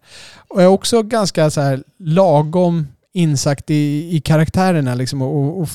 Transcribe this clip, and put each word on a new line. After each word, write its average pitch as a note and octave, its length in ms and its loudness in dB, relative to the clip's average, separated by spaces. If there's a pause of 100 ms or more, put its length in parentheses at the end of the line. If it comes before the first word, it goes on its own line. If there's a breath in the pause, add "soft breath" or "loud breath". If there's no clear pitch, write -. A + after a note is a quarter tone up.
(500 loud breath)
Och G3 120 0
jag - 20 6
är F#3 100 6
också A3 300 0
ganska G3+ 460 0
så D3 120 -4
här C#3 220 -2 (160)
lagom E3 880 2 (260)
insakt D3+ 560 0
i, D3 460 -2
i D3+ 60 -2
karaktärerna, D#3 760 0
liksom, C3 260 -4
och, D3 400 -2
och, D3+ 140 -4